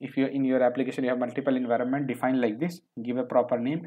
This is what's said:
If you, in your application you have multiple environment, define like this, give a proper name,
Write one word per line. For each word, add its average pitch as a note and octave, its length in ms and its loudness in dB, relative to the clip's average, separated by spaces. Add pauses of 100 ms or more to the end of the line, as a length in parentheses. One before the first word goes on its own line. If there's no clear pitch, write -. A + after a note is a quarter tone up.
If - 160 -12
you, C3+ 100 4
in C3+ 180 0
your C3 180 2
application C3 420 0
you B2 60 0
have B2 80 0
multiple C3 360 0
environment, B2+ 540 0
define B2+ 320 0
like A2+ 180 0
this, F3 220 -4 (240)
give B2 140 -2
a B2+ 40 2
proper B2 360 2
name, D3+ 280 -2